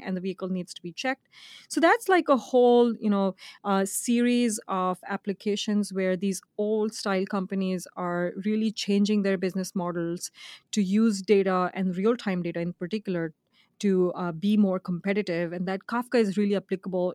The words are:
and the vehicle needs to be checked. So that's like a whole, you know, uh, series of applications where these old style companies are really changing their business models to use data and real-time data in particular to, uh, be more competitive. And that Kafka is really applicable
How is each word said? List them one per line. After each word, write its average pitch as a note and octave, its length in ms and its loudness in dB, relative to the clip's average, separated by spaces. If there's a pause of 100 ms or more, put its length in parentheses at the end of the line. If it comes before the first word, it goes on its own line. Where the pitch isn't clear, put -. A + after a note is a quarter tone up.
and F#3+ 100 -4
the F3+ 60 -6
vehicle F#3 280 -6
needs F#3 220 -6
to - 120 -20
be F3 80 -10
checked. - 360 -6 (400)
So - 120 -4
that's F#4 280 4
like F4+ 220 4
a C4+ 80 6
whole, A#3+ 600 4
you G#3+ 120 -2
know, G3 240 2 (300)
uh, G3 220 2
series A#3+ 800 0
of F#3 320 -2 (100)
applications G3+ 840 -2
where F#3 240 0
these F#3 280 -4 (160)
old G#3+ 340 0
style G3 320 -2
companies F#3+ 640 -4 (100)
are F3 360 -2 (120)
really A3 260 0
changing G#3 520 2
their G3 160 0
business F#3 340 -4
models F3 560 -4 (440)
to G#3+ 100 2
use G3+ 400 2
data F#3 500 2
and F#3 240 -2
real-time F#3+ 460 0
data E3+ 160 -4
in F3 140 -4
particular F3 600 -4 (440)
to, F#3 380 2
uh, F3+ 160 -4
be G3+ 240 0
more F#3+ 240 4
competitive. F3+ 720 -2
And F3 160 -6
that F#3+ 180 -6
Kafka A#3+ 300 -4
is G#3 220 2
really G#3 180 2
applicable F3+ 600 -2